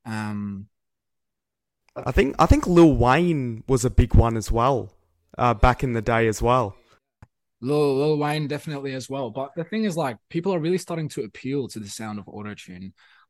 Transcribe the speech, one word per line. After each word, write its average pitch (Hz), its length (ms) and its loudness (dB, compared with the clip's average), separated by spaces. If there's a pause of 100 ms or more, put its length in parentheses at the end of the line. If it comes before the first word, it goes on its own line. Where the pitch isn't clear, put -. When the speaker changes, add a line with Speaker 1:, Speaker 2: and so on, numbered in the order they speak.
Speaker 1:
Um, 104 640 -6 (1300)
Speaker 2:
I - 160 -8
think, 233 280 2
I 160 80 6
think 294 180 4
Lil 170 300 8
Wayne 127 720 2
was 131 180 0
a 120 60 2
big - 240 4
one 113 200 6
as 110 160 -4
well, 113 440 0 (420)
uh, 123 160 2
back 123 300 2
in 127 100 -2
the 113 80 -2
day 113 260 2
as 107 140 -2
well. 117 340 0 (880)
Speaker 1:
Lil, 143 360 0
Lil 151 200 0
Wayne 147 300 -2
definitely 143 460 -8
as 127 140 -10
well. 135 220 -6
But 135 260 -8
the 165 80 -6
thing 220 200 -4
is, 185 120 -2
like, 135 220 -4 (120)
people 175 260 -4
are 165 40 -2
really 175 200 -2
starting 165 300 -6
to 139 140 -8
appeal 131 440 -6
to 110 120 -12
the 104 80 -12
sound 107 300 -10
of 98 100 -12
auto-tune. 95 640 -14 (360)